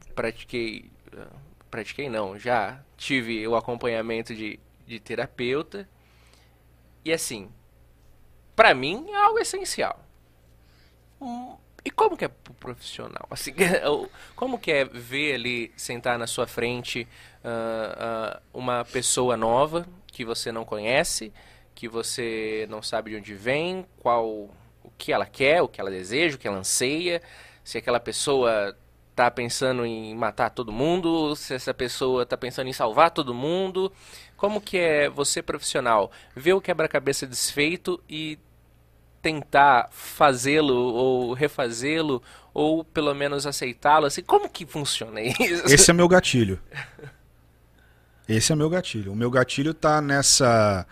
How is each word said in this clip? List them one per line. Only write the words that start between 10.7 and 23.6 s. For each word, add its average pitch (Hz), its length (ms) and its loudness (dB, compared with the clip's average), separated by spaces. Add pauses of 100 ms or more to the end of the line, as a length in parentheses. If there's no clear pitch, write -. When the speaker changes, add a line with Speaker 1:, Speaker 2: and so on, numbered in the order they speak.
Speaker 1:
Hum, 247 360 -12 (280)
e - 60 -8
como 427 260 2
que - 100 -6
é - 20 -2
pro - 260 -18
profissional? - 720 -14
Assim, - 240 -10 (180)
<laughs> 170 200 2
o, 127 180 -2 (280)
como 254 200 -6
que - 140 -4
é 139 140 2
ver 131 500 -4
ali, 120 420 -4
sentar 120 400 -4
na 117 120 -6
sua 123 180 -2
frente, 120 640 -6 (340)
ah, 113 960 -6
ah, - 40 -20 (100)
uma 123 320 -4
pessoa 123 520 0
nova 139 480 2 (220)
que - 180 -12
você 117 280 -6
não 113 120 -8
conhece, 110 680 -2 (420)
que 117 140 -12
você 110 840 -6
não 107 100 -10
sabe 110 300 -4
de 107 60 -8
onde 104 180 -12
vem, 156 500 -2 (140)